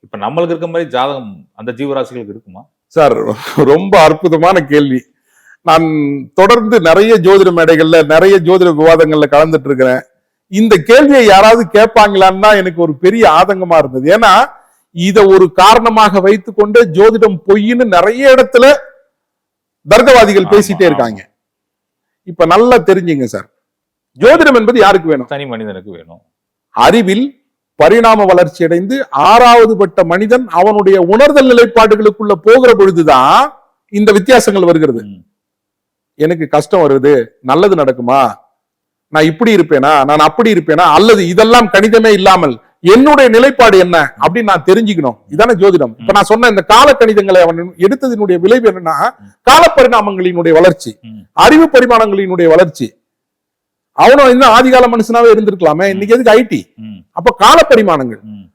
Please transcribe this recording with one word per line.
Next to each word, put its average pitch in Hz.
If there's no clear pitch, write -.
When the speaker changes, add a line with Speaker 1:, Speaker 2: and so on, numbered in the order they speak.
Speaker 1:
இப்ப -
நம்மளுக்கு 170
இருக்க 165
மாதிரி 170
ஜாதகம் 127
அந்த 113
ஜீவராசிகளுக்கு 127
இருக்குமா? 98
Speaker 2:
சார், 135
ரொம்ப 185
அற்புதமான 165
கேள்வி. 139
நான் 160
தொடர்ந்து 220
நிறைய 202
ஜோதிட 190
மேடைகள்ல, 160
நிறைய 190
ஜோதிட 180
விவாதங்கள்ல 156
கலந்துட்டு 151
இருக்கிறேன். 127
இந்த 220
கேள்வியை 269
யாராவது 220
கேட்பாங்களான்னு 202
தான் 214
எனக்கு 180
ஒரு 156
பெரிய 214
ஆதங்கமா 185
இருந்தது. 131
ஏன்னா, 220
இத 202
ஒரு 190
காரணமாக 214
வைத்துக்கொண்டே 208
ஜோதிடம் 214
பொய்ன்னு 220
நிறைய 233
இடத்துல 240
தர்க்கவாதிகள் 214
Speaker 1:
ஆமா, -
Speaker 2:
பேசிட்டே 196
Speaker 1:
ஆமா. 170
Speaker 2:
இருக்காங்க. 117
இப்ப 165
நல்லா 240
தெரிஞ்சுங்க 170
சார், 98
ஜோதிடம் 294
என்பது 226
யாருக்கு 175
வேணும்? 127
Speaker 1:
தனி 139
மனிதனுக்கு 101
வேணும். 82
Speaker 2:
அறிவில் 208
பரிணாம 220
வளர்ச்சி 175
அடைந்து 185
ஆறாவது 233
பட்ட 196
மனிதன் 220
அவனுடைய 196
உணர்தல் 277
நிலைப்பாடுகளுக்குள்ள 220
போகிற 247
பொழுதுதான் 170
இந்த 208
வித்தியாசங்கள் 196
வருகிறது. 147
Speaker 1:
ம். 87
Speaker 2:
எனக்கு 160
கஷ்டம் 156
வருது, 139
நல்லது 185
நடக்குமா, 127
நான் 156
இப்படி 220
இருப்பேனா, 156
நான் 151
அப்படி 220
இருப்பேனா, 160
அல்லது 208
இதெல்லாம் 220
கணிதமே 220
இல்லாமல் 185
என்னுடைய 277
நிலைப்பாடு 247
என்ன 175
அப்படின்னு 202
நான் 170
தெரிஞ்சுக்கணும். 185
இதானே 220
ஜோதிடம். 151
இப்ப 117
Speaker 1:
ம். 202
Speaker 2:
நான் 196
சொன்ன 233
இந்த 196
கால 254
கணிதங்களை 202
அவன் 165
எடுத்ததினுடைய 208
விளைவு 233
என்னன்னா, 170
Speaker 1:
ம். 202
Speaker 2:
கால 262
பரிணாமங்களினுடைய 190
வளர்ச்சி, 170
Speaker 1:
ம். 110
Speaker 2:
அறிவு 311
பரிமாணங்களினுடைய 202
வளர்ச்சி. 156
அவனும் 262
இன்னும் 247
ஆதிகால 254
மனுஷனாவே 233
இருந்திருக்கலாமே, 185
Speaker 1:
ம். 196
Speaker 2:
இன்னைக்கு 202
எதுக்கு 233
ஐ -
டி? 104
Speaker 1:
ம். 104
Speaker 2:
அப்ப 175
கால 294
பரிமாணங்கள். 151
Speaker 1:
ம். 98